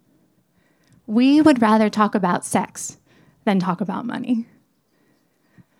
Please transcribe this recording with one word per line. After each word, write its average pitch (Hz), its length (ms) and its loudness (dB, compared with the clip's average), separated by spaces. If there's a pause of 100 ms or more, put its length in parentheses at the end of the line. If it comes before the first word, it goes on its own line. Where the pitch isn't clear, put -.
(1080)
We 262 340 4
would 302 200 4
rather 220 280 2
talk 214 240 0
about 185 320 -2
sex - 520 -6 (480)
than 196 140 0
talk 175 220 -4
about - 240 -8
money. - 400 -6 (1300)